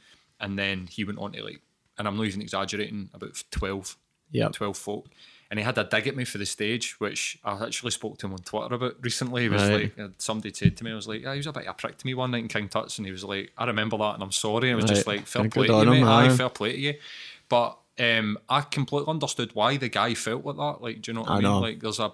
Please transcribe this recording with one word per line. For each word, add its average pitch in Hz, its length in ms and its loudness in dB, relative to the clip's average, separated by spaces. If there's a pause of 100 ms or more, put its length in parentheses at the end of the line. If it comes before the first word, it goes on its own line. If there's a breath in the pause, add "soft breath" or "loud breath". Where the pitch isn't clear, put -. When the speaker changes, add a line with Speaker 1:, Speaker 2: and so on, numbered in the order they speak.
(400 soft breath)
Speaker 1:
and 98 180 -4
then 98 320 -2
he 107 140 -6
went 101 140 -6
on 101 140 -8
to, - 120 -12
like, - 160 -14 (380)
and 104 80 -4
I'm 101 100 -2
not 110 100 0
even 98 160 -4
exaggerating, 98 720 -6
about - 380 -12
twelve. 98 460 -6 (360)
Speaker 2:
Yep. 110 200 2
Speaker 1:
Twelve 101 240 -4
Folk. 104 300 -8 (440 soft breath)
And 107 80 -4
he 107 60 -2
had 123 140 -2
a 104 60 2
dig 110 220 0
at 135 80 -2
me 123 120 -4
for - 100 -6
the 101 80 -6
stage, 110 560 -4
which - 420 -4
I 104 220 -4
actually 117 280 -4
spoke 107 260 -6
to - 80 -8
him 95 80 -6
on 92 60 -10
Twitter 107 340 -4
about 123 260 -4
recently. 123 440 -2
He 113 40 4
was 101 140 4
Speaker 2:
Right. 104 340 4
Speaker 1:
like, - 20 -12
uh, 101 200 -10
somebody 107 340 -4
said - 240 4
to 117 80 -10
me, 113 80 -6
I - 20 -6
was 107 140 -10
like, 110 180 -6
"Ah, 135 60 -6
he 139 60 -6
was 143 80 -6
a 151 60 -8
bit 131 120 -10
of 92 60 -6
a - 40 -8
prick - 220 -8
to - 100 -8
me 131 60 0
one 127 200 0
night 117 100 0
in 113 60 -6
King 104 200 -2
Tut's," - 300 -4
and 104 80 -6
he 95 60 -8
was 92 120 -10
like, 98 320 -6
"I 117 80 -4
remember 107 320 0
that, 104 180 0
and 98 80 -8
I'm 98 100 -8
sorry." 117 380 2
And 117 80 2
I 107 40 4
was 107 80 4
just 101 160 6
Speaker 2:
Right. 104 120 0
Speaker 1:
like, - 80 -10
"Fair 123 180 0
Speaker 2:
Good 110 80 0
Speaker 1:
play 127 160 6
to 113 40 8
you, 107 60 8
Speaker 2:
on 110 100 8
him, 131 120 10
Speaker 1:
mate. 123 60 8
Aye, 117 200 8
Speaker 2:
aye. 127 100 6
Speaker 1:
fair 127 140 0
play 107 220 -2
to 135 60 -6
you." 143 160 -2 (540 loud breath)
But, 120 300 2 (200)
um, 113 380 2 (140)
I 139 100 4
completely 143 500 -2
understood 139 440 -2
why 123 240 4
the 127 100 -2
guy 110 240 2
felt 117 320 -2
like 143 140 -6
that. 147 240 -4
Like, 110 180 -8
do 113 120 -10
you - 20 -4
know 113 80 -4
what - 80 -2
I - 20 0
Speaker 2:
I 101 40 4
Speaker 1:
mean? 101 80 4
Speaker 2:
know. 98 160 6
Speaker 1:
Like, 110 200 -2
there's 110 180 -2
a 107 160 -2